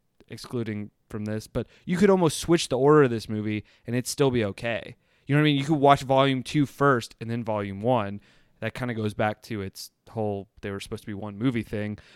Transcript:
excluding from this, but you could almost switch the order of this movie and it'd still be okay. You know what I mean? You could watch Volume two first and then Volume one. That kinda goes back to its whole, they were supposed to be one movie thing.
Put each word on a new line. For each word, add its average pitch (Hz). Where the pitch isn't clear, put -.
excluding 110
from 107
this, 107
but 117
you 180
could 202
almost 180
switch -
the 127
order 147
of 127
this 113
movie 107
and 117
it'd 123
still 139
be 120
okay. 104
You 135
know 147
what 151
I -
mean? 143
You 135
could 156
watch 139
Volume 135
two 147
first 139
and 113
then 117
Volume 101
one. 104
That 113
kinda 123
goes 107
back 107
to 107
its -
whole, 104
they 101
were 98
supposed -
to -
be 107
one 101
movie 117
thing. 104